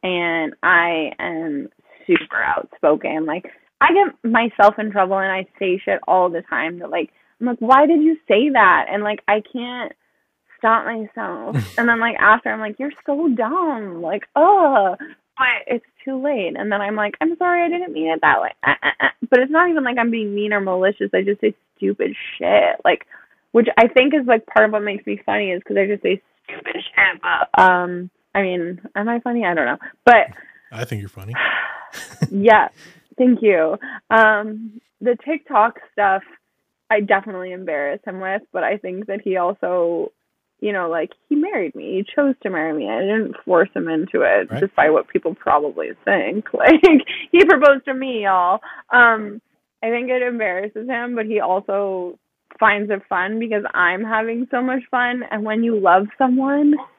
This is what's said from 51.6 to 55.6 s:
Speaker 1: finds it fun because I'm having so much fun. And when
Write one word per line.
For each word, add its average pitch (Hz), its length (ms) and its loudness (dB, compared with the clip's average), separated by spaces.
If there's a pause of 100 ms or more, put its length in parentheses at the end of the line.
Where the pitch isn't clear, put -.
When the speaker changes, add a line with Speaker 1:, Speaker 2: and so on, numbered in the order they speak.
Speaker 1:
finds 208 320 2
it 202 180 -4
fun 196 300 -4
because 214 240 -4 (100)
I'm 180 320 0
having 226 460 -4
so 247 100 -2
much 254 280 -2
fun. 247 420 -2
And 208 120 -6
when 214 200 -2